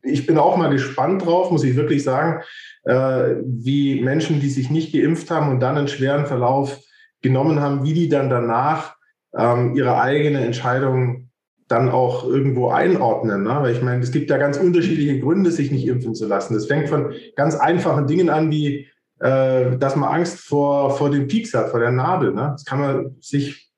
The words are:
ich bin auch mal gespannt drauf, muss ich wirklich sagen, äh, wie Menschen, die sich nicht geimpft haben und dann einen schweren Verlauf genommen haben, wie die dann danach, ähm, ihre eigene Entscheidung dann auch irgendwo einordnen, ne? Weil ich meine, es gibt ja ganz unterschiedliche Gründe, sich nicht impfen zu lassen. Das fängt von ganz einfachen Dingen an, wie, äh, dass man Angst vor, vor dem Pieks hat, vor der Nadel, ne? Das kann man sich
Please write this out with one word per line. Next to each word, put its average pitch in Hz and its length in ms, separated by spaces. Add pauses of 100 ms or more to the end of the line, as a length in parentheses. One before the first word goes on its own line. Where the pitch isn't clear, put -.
ich 135 220
bin 160 100
auch - 200
mal 160 140
gespannt 143 540
drauf, 180 280
muss 143 100
ich 127 140
wirklich 143 260
sagen, 151 400 (420)
äh, 131 600
wie 127 560
Menschen, 143 400
die 139 80
sich 127 200
nicht 160 240
geimpft 156 380
haben 151 180
und 123 120
dann 135 160
einen 143 100
schweren 139 400
Verlauf 135 540 (400)
genommen 143 400
haben, 139 240
wie 156 80
die 165 160
dann 139 200
danach, 120 680 (400)
ähm, 120 400
ihre 123 240
eigene 143 440
Entscheidung 127 840 (400)
dann 123 200
auch 123 380
irgendwo 131 440
einordnen, 113 760
ne? 127 160
Weil 120 140
ich 127 80
meine, 123 200
es 123 80
gibt 143 200
ja 139 80
ganz 143 180
unterschiedliche 165 640
Gründe, 170 300
sich 139 200
nicht 127 160
impfen 120 280
zu 107 120
lassen. 101 280
Das 104 120
fängt 143 220
von 147 240 (240)
ganz 156 180
einfachen 156 540
Dingen 170 200
an, 156 220
wie, 143 380 (320)
äh, 131 580
dass 135 160
man 143 140
Angst 170 320
vor, 143 560
vor 143 140
dem 143 180
Pieks - 260
hat, 113 160
vor 120 80
der 120 140
Nadel, 131 420
ne? 127 220
Das - 80
kann 135 160
man 135 400
sich - 580